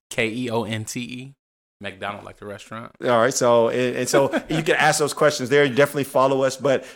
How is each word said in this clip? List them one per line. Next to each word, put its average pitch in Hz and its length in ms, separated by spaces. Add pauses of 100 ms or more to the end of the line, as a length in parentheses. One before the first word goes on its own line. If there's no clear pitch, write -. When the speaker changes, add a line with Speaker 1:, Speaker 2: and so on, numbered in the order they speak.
Speaker 1:
K 113 180
E 120 220
O 113 160
N 110 180
T 123 160
E. 127 360 (460)
McDonald, 98 420
like 95 140
the 101 80
restaurant. 110 480 (100)
Speaker 2:
All 131 60 (100)
right. 127 140
So, 120 340
and, 123 300
and 123 120
so 139 220 (140)
Speaker 1:
<laughs> - 40
Speaker 2:
you 160 140
can 160 140
ask 147 200
those 143 160
questions 131 360
there. 143 180
Definitely 139 380
follow 135 380
us. 131 120
But 127 300 (100)